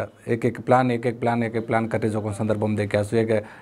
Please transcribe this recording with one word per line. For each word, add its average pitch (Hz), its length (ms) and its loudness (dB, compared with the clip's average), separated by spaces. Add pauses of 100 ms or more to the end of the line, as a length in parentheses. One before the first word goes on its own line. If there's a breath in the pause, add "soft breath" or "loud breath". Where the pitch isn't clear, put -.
(280)
एक 117 180 0
एक 117 160 -2
प्लान, 127 300 4
एक 117 140 -2
एक 120 140 -2
प्लान, 117 240 0
एक 113 120 -4
एक 113 120 -4
प्लान 113 200 0
करते 113 220 0
जो 104 120 -2
को 104 100 -4
संदर्भ 107 320 0
में 107 120 0
देखे 104 220 0
आसु। 104 180 0
एक 110 280 2 (180 loud breath)